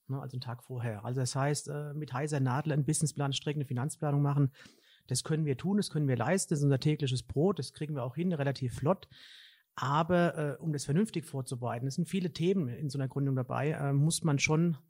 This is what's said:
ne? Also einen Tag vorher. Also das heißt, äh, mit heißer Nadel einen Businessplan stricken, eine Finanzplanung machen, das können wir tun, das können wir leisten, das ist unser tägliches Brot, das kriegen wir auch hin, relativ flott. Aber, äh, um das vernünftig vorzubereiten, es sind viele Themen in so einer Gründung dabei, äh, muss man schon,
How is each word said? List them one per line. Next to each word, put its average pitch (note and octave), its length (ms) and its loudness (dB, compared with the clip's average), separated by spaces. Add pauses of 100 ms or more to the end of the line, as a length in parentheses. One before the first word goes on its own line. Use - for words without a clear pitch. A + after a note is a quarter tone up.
ne? C3+ 140 -6
Also C3 140 -10
einen B2 60 -6
Tag A#2+ 220 -10
vorher. A#2 400 -6
Also B2 180 -4
das B2 140 -2
heißt, C#3+ 340 0
äh, D3 260 -8
mit D3+ 180 -8
heißer C#3+ 280 -2
Nadel C3 320 2
einen C#3 120 2
Businessplan D3 480 0
stricken, D3 280 -4
eine C3+ 60 -4
Finanzplanung C#3+ 540 0
machen, C#3 300 4 (560)
das B2+ 160 -2
können D#3 220 0
wir C#3 120 0
tun, G3 200 0
das G3 120 0
können D3+ 180 0
wir C3 80 4
leisten, D3 360 0
das D3 80 2
ist C#3+ 40 2
unser C#3 160 4
tägliches C#3+ 440 0
Brot, E3+ 360 2
das - 140 -8
kriegen D3+ 220 -6
wir B2+ 80 -4
auch B2 120 -6
hin, F3 180 0
relativ C3+ 420 -2
flott. E3+ 320 0 (680)
Aber, E3 640 2
äh, D3 200 -2
um D#3+ 160 -2
das D3 120 -4
vernünftig E3+ 400 0
vorzubereiten, B2 640 -4
es C3 80 -4
sind F3 120 0
viele F#3 260 -2
Themen F3 340 2
in A#2+ 220 -4
so C3+ 100 -4
einer C3+ 80 0
Gründung C#3 280 0
dabei, B2+ 360 0
äh, C#3+ 220 0
muss D3+ 300 2
man D3 140 2
schon, D#3+ 400 2 (120)